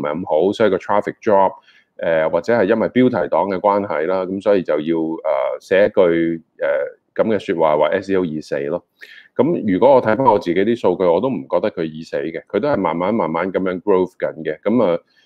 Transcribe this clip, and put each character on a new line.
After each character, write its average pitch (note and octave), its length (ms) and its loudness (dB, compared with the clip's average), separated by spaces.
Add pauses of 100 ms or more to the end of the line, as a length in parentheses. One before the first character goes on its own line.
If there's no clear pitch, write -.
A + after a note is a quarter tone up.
係 D2 100 -4
咁 D#2+ 160 -6
好， E2 240 2
所 G#2+ 160 2
以 - 20 4
個 - 80 0
traffic - 460 -2
drop， G2 300 2 (420)
呃， D#2+ 340 0
或 E2+ 120 0
者 A2+ 120 0
係 A2+ 120 4
因 A2 120 2
為 F#2+ 120 0
標 B2+ 200 4
題 A2 200 -2
黨 E2 180 0
嘅 G2 100 -2
關 G2+ 300 2
係 D#2 180 -2
啦， F#2 200 -2
咁 F#2+ 160 -6
所 G#2 160 2
以 F#2 60 0
就 D#2 180 -2
要， E2 180 -2
呃， D#2 600 -2
寫 G2 240 2
一 G#2 100 2
句， E2 460 2 (180)
呃， C#2+ 640 -4
咁 A2 100 0
嘅 G2 60 0
說 F#2+ 160 -4
話， D#2 220 2
話 D2+ 100 2
S F#2+ 240 -2
E F#2+ 60 0
O F#2 80 0
已 D#2 160 -6
死 D2 240 -6
咯。 D#2+ 180 -6 (500)
咁 B2 380 0
如 F2+ 80 0
果 C3 160 6
我 B2 60 6
睇 A2 160 0
返 C3+ 100 0
我 G#2+ 100 4
自 F2+ 160 -2
己 F2 60 0
啲 A2 180 0
數 F#2 200 0
據， F#2 80 0
我 E2+ 160 2
都 C3 80 -2
唔 G#2+ 100 -4 (100)
覺 F2 120 -2
得 G#2+ 100 -2
佢 E2+ 140 -6
已 D#2 180 -10
死 D#2+ 140 -8
嘅， D#2+ 300 -8
佢 G#2 120 -2
都 C3 80 -4
係 C#3+ 80 0
慢 F2+ 180 -2
慢， F2+ 220 -2
慢 F2+ 160 -2
慢 E2+ 180 -2
咁 F#2 120 -2
樣 F#2 200 -4
growth F#2 380 0
緊 D2+ 240 -6
嘅。 D2+ 180 -6
咁 A2+ 220 2
啊， F2 160 0 (260)